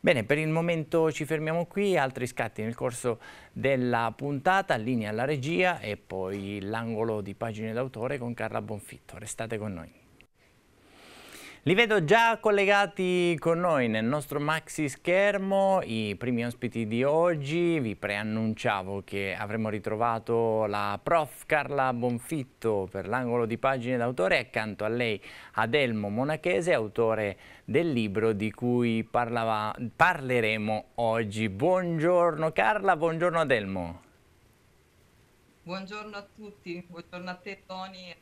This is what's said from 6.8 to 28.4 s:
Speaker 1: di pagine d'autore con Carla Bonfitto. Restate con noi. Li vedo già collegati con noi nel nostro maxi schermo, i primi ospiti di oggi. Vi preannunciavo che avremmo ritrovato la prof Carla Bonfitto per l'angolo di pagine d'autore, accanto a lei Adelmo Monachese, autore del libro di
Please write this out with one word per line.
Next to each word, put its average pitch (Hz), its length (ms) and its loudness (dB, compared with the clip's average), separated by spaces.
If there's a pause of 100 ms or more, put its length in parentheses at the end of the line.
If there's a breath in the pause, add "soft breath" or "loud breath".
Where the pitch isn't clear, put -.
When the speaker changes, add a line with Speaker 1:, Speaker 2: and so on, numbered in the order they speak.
Speaker 1:
di 98 140 -8
pagine 110 360 -6
d'autore 131 460 -6
con 120 160 -6
Carla 110 280 -6
Bonfitto. 107 560 -12
Restate 113 400 -8
con 104 160 -6
noi. 85 300 -14 (1600 loud breath)
Li 160 60 6
vedo 208 300 4
già 226 340 6
collegati 196 1000 4
con 165 200 2
noi 156 280 2
nel 110 180 0
nostro 143 340 -2
maxi 151 480 -2
schermo, 196 960 2
i 110 320 -2
primi 120 300 -2
ospiti 117 400 -4
di 117 180 0
oggi. 160 760 2
Vi 110 160 -2
preannunciavo 104 1080 -2
che 98 320 -4
avremmo 110 340 -4
ritrovato 110 1000 0
la 104 340 -2
prof 160 460 0
Carla 139 440 0
Bonfitto 120 1000 -2
per 95 160 -6
l'angolo 120 400 0
di 113 100 -2
pagine 127 400 0
d'autore, 135 400 2
accanto 110 460 -4
a 107 60 0
lei 113 300 0 (340 loud breath)
Adelmo 113 560 2
Monachese, 160 600 0
autore 110 640 2 (300 loud breath)
del 160 260 2
libro 110 420 2
di 107 180 -2